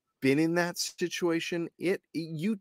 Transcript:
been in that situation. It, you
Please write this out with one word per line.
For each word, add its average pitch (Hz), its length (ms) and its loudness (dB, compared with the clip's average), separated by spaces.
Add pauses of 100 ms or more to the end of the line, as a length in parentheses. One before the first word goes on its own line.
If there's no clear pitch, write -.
(220)
been 135 180 6
in 165 160 4
that 175 220 0
situation. 170 1000 -2
It, 180 240 0 (120)
you 165 480 -4